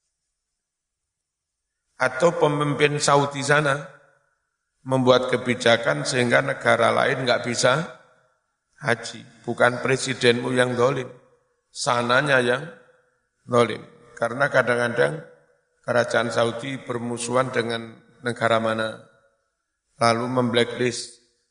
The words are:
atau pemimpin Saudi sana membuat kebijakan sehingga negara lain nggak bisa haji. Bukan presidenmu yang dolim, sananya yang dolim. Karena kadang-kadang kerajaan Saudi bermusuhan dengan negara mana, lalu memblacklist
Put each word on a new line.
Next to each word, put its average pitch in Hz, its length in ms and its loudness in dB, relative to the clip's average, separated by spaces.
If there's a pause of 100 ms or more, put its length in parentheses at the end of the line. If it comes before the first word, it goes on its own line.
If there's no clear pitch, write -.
(2000)
atau 165 400 0
pemimpin 147 640 0
Saudi 143 400 2
sana 147 480 0 (960)
membuat 127 480 4
kebijakan 123 720 0
sehingga 127 400 2
negara 117 480 2
lain 127 320 0
nggak 120 200 0
bisa 127 560 -2 (840)
haji. 113 400 -4 (200)
Bukan 123 400 0
presidenmu 127 680 0
yang 123 240 0
dolim, 127 320 -2 (640)
sananya 127 680 0
yang 127 240 -2 (800)
dolim. 120 360 2 (360)
Karena 123 320 -2
kadang-kadang 123 720 2 (640)
kerajaan 117 480 0
Saudi 120 480 -2
bermusuhan 120 720 -4
dengan 117 400 -4 (320)
negara 113 320 0
mana, 113 480 -4 (960)
lalu 117 320 2
memblacklist 120 880 -2 (300)